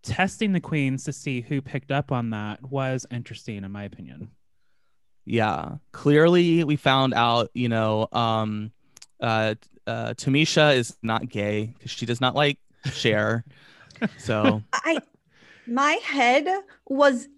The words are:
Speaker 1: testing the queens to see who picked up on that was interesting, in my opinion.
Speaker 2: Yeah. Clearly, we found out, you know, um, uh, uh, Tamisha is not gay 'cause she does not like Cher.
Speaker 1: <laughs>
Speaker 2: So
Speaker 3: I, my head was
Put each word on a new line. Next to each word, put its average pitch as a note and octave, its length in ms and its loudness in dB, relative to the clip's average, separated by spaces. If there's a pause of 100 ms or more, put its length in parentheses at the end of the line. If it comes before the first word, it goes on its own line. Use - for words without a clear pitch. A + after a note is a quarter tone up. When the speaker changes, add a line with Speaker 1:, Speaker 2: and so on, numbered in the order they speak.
Speaker 1:
testing G3 500 0
the F3 80 2
queens C3+ 440 -2
to D3+ 60 -6
see C3 300 -6
who C#3 180 -4
picked C3+ 320 -8
up C#3+ 200 -2
on A#2+ 180 -2
that G#2+ 320 -8 (100)
was C3 380 -4
interesting, A2 560 -10
in G2 60 -10
my G2+ 120 -10
opinion. F2+ 460 -16 (960)
Speaker 2:
Yeah. G#2+ 520 -2 (140)
Clearly, E3 720 4
we D3+ 120 0
found C3+ 400 2
out, A#2 400 2
you B2 120 0
know, A2 460 0
um, A2 580 -2 (480)
uh, A2 360 0 (320)
uh, A2+ 260 -6
Tamisha D3 640 4
is A#2+ 260 -2
not A2+ 260 -2
gay G#2+ 520 -4
'cause - 100 -14
she - 160 -8
does A#2+ 160 -4
not B2+ 140 0
like C#3+ 240 2 (260)
Cher. A2 580 0 (560)
Speaker 1:
<laughs> - 200 -4
Speaker 2:
So G#2+ 420 0 (100)
Speaker 3:
I, D#4+ 280 -2 (680)
my C4+ 260 0 (100)
head C#4 440 2 (400)
was C4+ 400 2 (100)